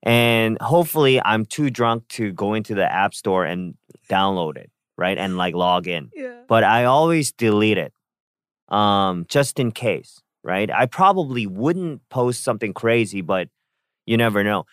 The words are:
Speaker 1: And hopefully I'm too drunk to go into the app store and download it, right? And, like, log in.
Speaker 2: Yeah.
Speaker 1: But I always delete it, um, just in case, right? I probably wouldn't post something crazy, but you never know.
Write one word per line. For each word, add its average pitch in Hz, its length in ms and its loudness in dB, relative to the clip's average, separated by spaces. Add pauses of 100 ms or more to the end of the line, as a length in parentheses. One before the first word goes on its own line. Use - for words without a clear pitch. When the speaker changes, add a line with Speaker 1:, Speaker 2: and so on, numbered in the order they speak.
Speaker 1:
And 117 540 2
hopefully 151 600 2
I'm 110 220 0
too 143 260 -2
drunk 117 380 -2
to 107 220 -4
go 101 220 -4
into 110 220 -4
the 95 100 0
app 95 300 0
store 92 300 0
and 87 280 -6 (340)
download 95 500 -2
it, - 120 -20 (300)
right? 92 180 -2
And, 95 180 -4
like, 90 200 -2
log 90 320 0
in. 80 260 -8
Speaker 2:
Yeah. 254 340 -14
Speaker 1:
But 113 160 4
I 120 220 4
always 151 460 2
delete 107 480 2
it, 73 120 -6 (760)
um, 98 580 2
just 143 320 0
in 120 120 -2
case, - 500 -6 (220)
right? 98 260 -2
I 117 160 2
probably 143 640 0
wouldn't 147 600 -4
post 123 340 -2
something 110 280 -2
crazy, 113 500 0
but 90 280 -2 (560)
you 113 100 0
never 110 280 2
know. 101 300 -2